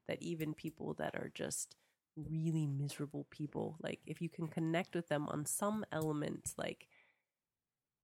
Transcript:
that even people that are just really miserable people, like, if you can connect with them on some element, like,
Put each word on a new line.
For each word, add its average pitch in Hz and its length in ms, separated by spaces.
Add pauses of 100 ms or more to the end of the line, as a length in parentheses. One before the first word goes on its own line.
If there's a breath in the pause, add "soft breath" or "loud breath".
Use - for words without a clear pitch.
that - 140
even 160 320
people 156 420
that - 200
are - 180
just - 420 (400)
really 160 500
miserable 143 640
people, 156 500
like, - 260
if 160 160
you 165 80
can 170 180
connect 165 480
with 170 120
them 147 220
on 151 160
some 208 460
element, 151 680
like, - 300 (1160)